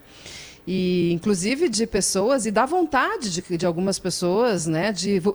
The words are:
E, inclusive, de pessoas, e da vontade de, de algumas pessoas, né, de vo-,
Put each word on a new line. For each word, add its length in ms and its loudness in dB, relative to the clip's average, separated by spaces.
E, 440 2
inclusive, 560 0
de 200 0
pessoas, 580 0
e 60 -2
da 120 4
vontade 680 0
de, 260 -4
de 80 -2
algumas 320 0
pessoas, 680 0
né, 240 0
de 280 0
vo-, 160 2